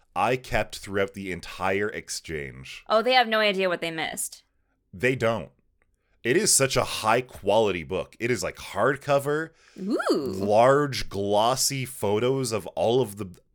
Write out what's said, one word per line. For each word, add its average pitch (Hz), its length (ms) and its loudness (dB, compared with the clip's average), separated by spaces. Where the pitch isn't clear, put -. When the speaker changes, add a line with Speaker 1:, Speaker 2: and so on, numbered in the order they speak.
Speaker 1:
I 110 220 2
kept 113 420 -4
throughout 98 360 -2
the 98 180 -6
entire 95 560 -2
exchange. 69 1000 -10
Speaker 2:
Oh, 220 140 4
they 247 120 0
have 247 140 4
no 220 120 0
idea 190 280 2
what 170 120 -2
they 165 100 -6
missed. - 520 -8
Speaker 1:
They 123 220 0
don't. 113 360 -2
It 127 140 2
is 180 180 2
such 135 220 2
a 117 80 4
high-quality 104 1000 0
book. 82 340 -6
It 120 120 -2
is, 104 120 0
like, 80 140 -6
hardcover, 143 920 0
Speaker 2:
Ooh. 202 180 -2
Speaker 1:
large, 123 960 4
glossy 113 760 0
photos 120 680 0
of 98 160 -4
all 113 320 2
of 101 160 -4
the 101 120 -8